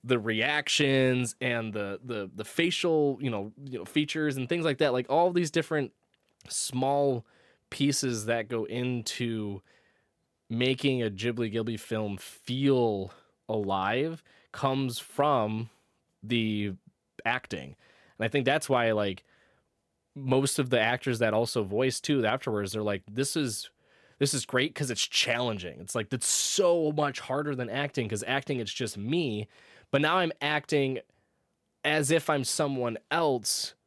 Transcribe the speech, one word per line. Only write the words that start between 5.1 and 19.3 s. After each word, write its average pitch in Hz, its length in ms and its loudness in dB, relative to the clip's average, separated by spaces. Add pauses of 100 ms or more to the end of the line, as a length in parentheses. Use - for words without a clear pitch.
all 170 220 4
these 175 180 2
different 151 420 -2 (560)
small 135 800 0 (440)
pieces 131 560 0
that 117 220 -2
go 113 160 -4
into 117 960 -4 (880)
making 127 540 0
a 110 80 0
Ghibli 113 420 -2
Ghibli 110 260 -2
film 107 380 -4
feel 123 960 0 (360)
alive 110 760 0 (300)
comes 131 460 0
from 113 680 2 (540)
the 107 500 0 (540)
acting. 95 500 -4 (420)
And 110 60 -2
I 110 40 0
think 131 180 2
that's 147 220 2
why, 120 240 4
like, 101 320 0 (880)